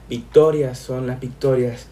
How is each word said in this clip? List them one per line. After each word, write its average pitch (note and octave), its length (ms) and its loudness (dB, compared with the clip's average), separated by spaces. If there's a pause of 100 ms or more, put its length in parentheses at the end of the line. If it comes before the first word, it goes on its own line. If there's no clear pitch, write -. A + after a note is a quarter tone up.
victorias C#3+ 720 2
son B2+ 300 -8
las B2 120 -8
victorias B2+ 720 -2